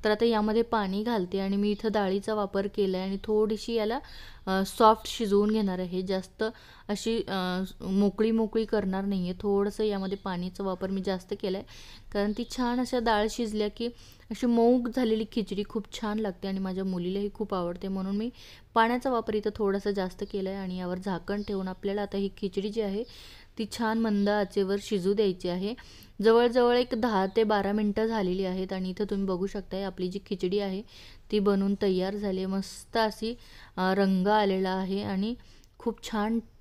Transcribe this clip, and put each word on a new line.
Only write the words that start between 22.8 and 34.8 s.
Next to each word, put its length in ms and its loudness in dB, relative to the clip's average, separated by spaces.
आहे 240 -2
ती 80 -4
छान 200 0
मंद 300 2
आचेवर 520 2
शिजू 340 0
द्यायची 340 2
आहे. 260 -4
जवळजवळ 540 6
एक 200 2
दहा 300 2
ते 180 4
बारा 280 2
मिनटं 340 2
झालेली 380 0
आहेत 280 -4
आणि 180 -4
इथं 140 -2
तुम्ही 220 -2
बघू 200 0
शकताय 360 -6
आपली 260 -4
जी 180 -6
खिचडी 320 -2
आहे 240 -2
ती 80 2
बनून 440 4
तयार 320 2
झाली 240 -4
आहे. 80 -4
मस्त 500 -6
अशी, 400 -2
अ, 180 2
रंग 320 4
आलेला 440 4
आहे 320 -2